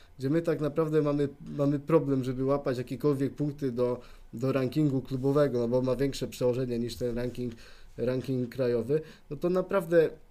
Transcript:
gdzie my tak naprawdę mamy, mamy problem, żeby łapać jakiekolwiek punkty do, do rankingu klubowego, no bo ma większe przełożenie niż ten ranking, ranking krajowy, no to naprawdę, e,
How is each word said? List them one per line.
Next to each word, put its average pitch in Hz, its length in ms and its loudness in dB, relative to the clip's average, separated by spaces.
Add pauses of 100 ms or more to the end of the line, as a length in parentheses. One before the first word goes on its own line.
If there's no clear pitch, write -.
(200)
gdzie 131 100 -2
my 160 120 2
tak 160 200 0
naprawdę 156 400 2
mamy, 143 280 2 (280)
mamy 143 220 2
problem, 139 440 2
żeby 131 220 -2
łapać 139 320 0
jakiekolwiek 135 580 -2
punkty 143 360 -4
do, 123 280 0 (340)
do 131 180 -2
rankingu 131 500 2
klubowego, 135 580 2
no 117 80 0
bo 123 140 2
ma 127 140 0
większe 131 320 -2
przełożenie 123 520 0
niż 117 160 -4
ten 120 220 -4
ranking, 123 360 -4 (440)
ranking 127 580 -2
krajowy, 123 460 0 (280)
no 143 80 -8
to 175 120 -2
naprawdę, 180 560 2
e, - 40 0 (220)